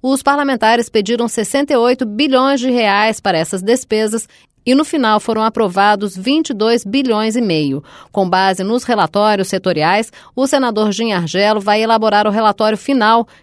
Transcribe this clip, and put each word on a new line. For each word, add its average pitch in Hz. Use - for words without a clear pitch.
os 269
parlamentares 254
pediram 226
sessenta -
e 277
oito 247
bilhões 262
de 254
reais 220
para 180
essas 170
despesas 220
e 247
no 294
final 220
foram 220
aprovados 202
vinte 277
e -
dois 226
bilhões 220
e 247
meio. 151
Com -
base 190
nos 233
relatórios 208
setoriais, 185
o 262
senador 226
Gin 226
Argelo 196
vai 208
elaborar 214
o 214
relatório 214
final, 226